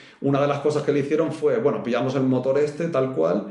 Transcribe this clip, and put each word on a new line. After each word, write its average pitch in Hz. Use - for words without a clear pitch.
una 139
de 143
las 143
cosas 147
que 151
le 143
hicieron 156
fue, 139
bueno, 113
pillamos 120
el 135
motor 131
este, 151
tal 131
cual, 160